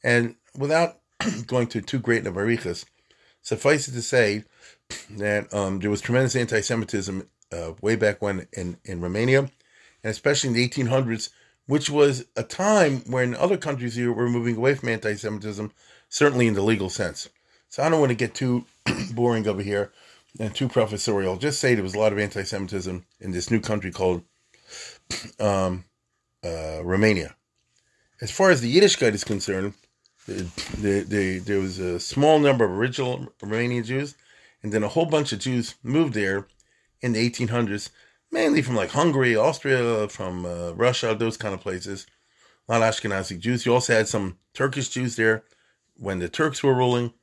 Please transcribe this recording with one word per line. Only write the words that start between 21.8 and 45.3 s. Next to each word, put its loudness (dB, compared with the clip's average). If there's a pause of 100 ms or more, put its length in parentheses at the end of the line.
was -4
a -2
lot 6
of -2
anti-Semitism -4 (140)
in -8
this -6
new 4
country -4
called, 0 (580)
<clears throat> -14
um, 0 (580)
uh, -6
Romania. 2 (840)
As -10
far 4
as 4
the 0
Yiddishkeit 4
is -4
concerned, -4 (520)
the, -8 (280)
the, 0
the, 0
there -2
was -4
a -2
small 4
number 4
of 0
original -2 (140)
Romanian -2
Jews, -6 (460)
and -6
then 2
a 0
whole 2
bunch 0
of -6
Jews -2
moved 0
there 0 (540)
in 0
the 0
eighteen 0
hundreds, -2 (440)
mainly 2
from, -2
like, 0
Hungary, 4
Austria, 2
from, -8
uh, -6
Russia, 2
those -2
kind -6
of -10
places. -8 (600)
A 0
lot 4
of 4
Ashkenazi -4
Jews. -2
You 4
also 4
had 4
some -4 (160)
Turkish -2
Jews -4
there 2 (540)